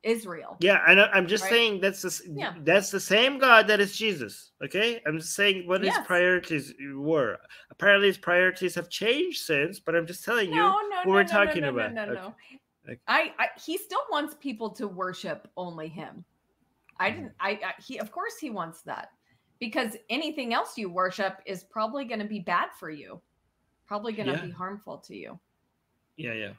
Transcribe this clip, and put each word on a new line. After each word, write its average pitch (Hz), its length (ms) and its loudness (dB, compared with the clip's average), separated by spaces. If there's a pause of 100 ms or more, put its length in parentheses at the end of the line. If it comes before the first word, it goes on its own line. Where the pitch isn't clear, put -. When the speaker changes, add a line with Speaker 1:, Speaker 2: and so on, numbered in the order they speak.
Speaker 1:
Israel. 214 580 -4
Speaker 2:
Yeah, 185 260 8
I 175 80 6
know, 208 180 8
I'm 190 140 4
just 196 180 0
Speaker 1:
Right? 196 60 0
Speaker 2:
saying 226 300 2
that's 196 220 -2
the 185 60 -6
s-, - 180 -8
Speaker 1:
Yeah. 175 340 -8
Speaker 2:
that's 180 300 2
the 196 100 -2
same 254 380 2
God 233 300 8
that 208 120 4
is 196 160 0
Jesus, 170 560 -4 (100)
okay? 220 440 -2
I'm 156 120 -2
just 165 160 -6
saying 196 320 2
what 185 160 2
his 190 120 2
Speaker 1:
Yes. - 120 0
Speaker 2:
priorities 175 680 2 (200)
were. 139 440 0 (320)
Apparently, 202 380 6
his 185 100 2
priorities 180 560 2
have 170 160 -6
changed 285 500 -2
since, 160 400 -2
but 165 160 -2
I'm 165 100 0
just 180 180 -14
telling 214 260 0
Speaker 1:
No, 151 60 0
Speaker 2:
you - 60 4
Speaker 1:
no, 381 100 6 (320)
Speaker 2:
who 185 60 2
Speaker 1:
no, 190 40 6
Speaker 2:
we're 196 80 8
Speaker 1:
no, 190 60 2
Speaker 2:
talking 202 340 2
Speaker 1:
no, 139 80 0
no, 123 60 -2
Speaker 2:
about. 107 180 -2
Speaker 1:
no, 220 80 -4
Speaker 2:
Okay. 196 120 -6
Speaker 1:
no. 196 200 -10 (500)
Speaker 2:
Okay. 123 240 -14
Speaker 1:
I, 311 300 2
I, 240 100 0 (160)
he 339 140 -4
still 523 320 -4
wants 294 300 -2
people 226 300 -8
to 220 180 -10
worship 185 680 -8
only 170 320 -8
him. 156 360 -14 (720)
I 190 120 0
Speaker 2:
Mm-hmm. - 120 -8
Speaker 1:
didn't, 240 180 -12
I, 196 100 -2
I, 185 220 -6 (100)
he, - 160 -14
of 220 140 -8
course 440 260 -8
he 294 120 -10
wants 165 320 -8
that, - 280 -12 (480)
because 240 380 -4 (140)
anything 277 440 -4
else - 240 -2
you 208 120 -6
worship 185 560 -2
is 190 180 -10
probably 226 400 -4
gonna 226 220 -6
be 208 140 -6
bad 185 280 0 (100)
for 165 120 -12
you, 143 300 -14 (640)
probably 214 260 -6
gonna 202 200 -2
Speaker 2:
Yeah. 170 140 -4
Speaker 1:
be 175 40 -10
harmful 185 480 -10
to - 180 -20
you. 64 220 -14 (760)
Speaker 2:
Yeah, 127 180 -8
yeah. 104 240 -8